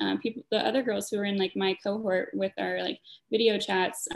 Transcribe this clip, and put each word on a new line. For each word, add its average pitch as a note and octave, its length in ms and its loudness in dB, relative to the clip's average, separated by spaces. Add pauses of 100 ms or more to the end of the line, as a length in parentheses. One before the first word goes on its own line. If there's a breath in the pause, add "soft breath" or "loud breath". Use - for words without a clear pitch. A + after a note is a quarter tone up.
um, G3 180 0
people, A3+ 320 -4
the G#3+ 140 2
other B3 180 2
girls G#3 260 -2
who G#3+ 80 -2
were G3+ 80 0
in, G3+ 120 0
like, F#3+ 180 0
my F#3+ 280 2
cohort G3+ 520 0
with F#3+ 240 -2
our, F#3 240 -2
like, - 180 -4 (300 loud breath)
video A3 280 4
chats, F#3 560 0